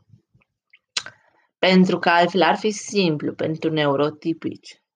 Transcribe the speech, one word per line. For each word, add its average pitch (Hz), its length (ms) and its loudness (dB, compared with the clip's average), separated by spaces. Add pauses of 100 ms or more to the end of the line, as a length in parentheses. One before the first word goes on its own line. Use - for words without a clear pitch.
(1600)
Pentru 185 400 4
că 180 100 -4
altfel 175 340 2
ar 170 140 2
fi 214 140 -4
simplu 160 640 -4
pentru 160 360 -4
neurotipici 151 1120 -4 (140)